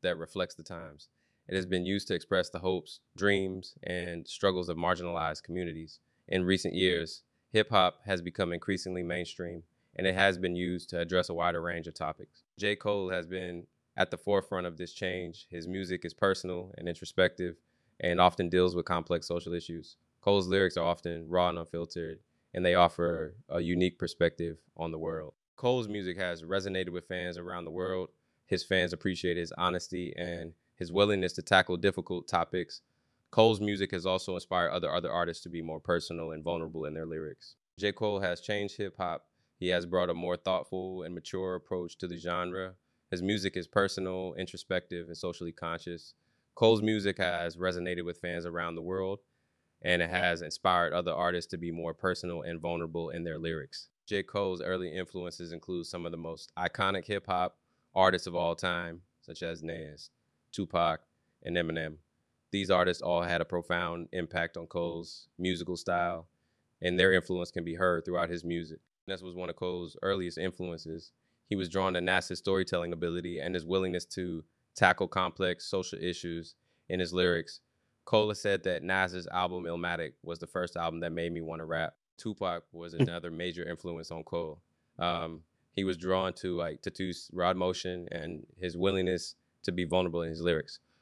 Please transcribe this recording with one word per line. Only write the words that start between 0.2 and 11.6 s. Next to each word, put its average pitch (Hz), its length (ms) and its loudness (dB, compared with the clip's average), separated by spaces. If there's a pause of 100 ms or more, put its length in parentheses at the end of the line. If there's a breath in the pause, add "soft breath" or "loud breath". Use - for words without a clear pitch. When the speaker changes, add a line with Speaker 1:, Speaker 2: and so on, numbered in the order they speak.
Speaker 1:
the - 80 -18
times. 80 460 -14 (400)
It 92 80 -4
has 92 100 0
been 90 220 0
used 98 220 -2
to 98 40 2
express 90 380 0
the 87 80 -6
hopes, 92 400 -2 (160)
dreams, 95 680 0
and 87 460 -6
struggles 90 420 0
of 82 80 -2
marginalized 85 640 0
communities. 82 580 -6 (280)
In 92 160 2
recent 92 320 2
years, 87 480 2 (260)
hip-hop 104 560 4
has 95 160 0
become 87 320 -2
increasingly 90 480 -2
mainstream, 87 640 -6 (320)
and 92 100 0
it 92 80 4
has 98 240 4
been 90 180 0
used 90 360 -2
to 87 80 -2
address 87 300 2
a 87 40 -2
wider 85 260 2
range 85 280 -4